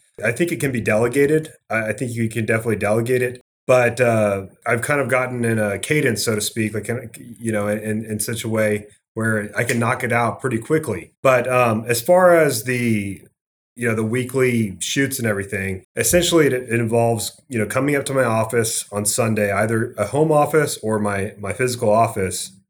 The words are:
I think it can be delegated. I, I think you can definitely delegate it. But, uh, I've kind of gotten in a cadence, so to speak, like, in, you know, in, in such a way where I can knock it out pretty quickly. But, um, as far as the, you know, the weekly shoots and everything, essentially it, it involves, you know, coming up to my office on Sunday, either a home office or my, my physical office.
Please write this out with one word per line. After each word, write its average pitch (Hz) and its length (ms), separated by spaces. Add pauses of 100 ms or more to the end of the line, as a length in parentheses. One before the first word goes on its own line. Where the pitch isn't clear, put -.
(240)
I 113 80
think 170 200
it 165 80
can 139 120
be 117 100
delegated. 123 720 (160)
I, 110 200
I 110 40
think 120 200
you 117 140
can 113 180
definitely 110 320
delegate 117 440
it. 123 200 (240)
But, 123 360
uh, 107 460 (180)
I've 117 160
kind 143 180
of 127 100
gotten 123 360
in 113 140
a 101 200
cadence, 135 440
so 113 120
to 104 60
speak, 107 320
like, 104 160
in, 117 280
you 113 340
know, 104 160
in, 107 380
in 107 140
such 113 240
a 113 60
way 107 380 (260)
where 110 440
I 120 60
can 127 160
knock 120 240
it 120 80
out 117 300
pretty 117 180
quickly. 117 520 (120)
But, 127 240
um, 120 400
as 117 140
far 180 340
as 135 300
the, 113 540 (560)
you 120 120
know, 113 80
the 110 80
weekly 120 760
shoots 139 380
and 117 100
everything, 98 560 (120)
essentially 170 500
it, 127 80
it 120 260
involves, 117 520 (160)
you 127 100
know, 107 80
coming 139 300
up 139 100
to 139 80
my 131 100
office 113 680
on 104 140
Sunday, 107 460
either 110 460
a 104 80
home 156 260
office 147 520
or 107 160
my, 101 400
my 101 120
physical 117 400
office. 107 600 (180)